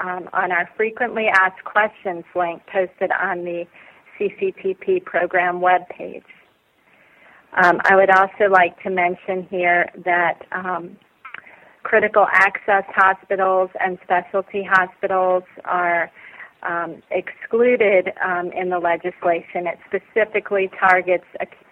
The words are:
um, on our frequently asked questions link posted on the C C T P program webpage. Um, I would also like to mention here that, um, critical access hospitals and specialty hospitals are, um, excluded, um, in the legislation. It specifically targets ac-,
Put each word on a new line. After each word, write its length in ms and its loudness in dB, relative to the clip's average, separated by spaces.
um, 300 -10
on 180 -2
our 240 -2
frequently 540 -4
asked 360 2
questions 600 -4
link 280 -4
posted 400 -4
on 320 -4
the 220 -8
C 240 -4
C 220 -2
T 100 -2
P 280 -2
program 600 -2
webpage. 640 -2
Um, 320 4
I 100 6
would 160 6
also 400 4
like 340 4
to 60 -6
mention 600 -4
here 400 0
that, 440 0
um, 460 -8
critical 500 2
access 560 2
hospitals 800 0
and 220 -4
specialty 640 -4
hospitals 800 0
are, 440 -2
um, 480 -8
excluded, 1000 0
um, 280 -4
in 180 -4
the 80 0
legislation. 880 -2
It 200 -6
specifically 840 -2
targets 440 2
ac-, 100 -8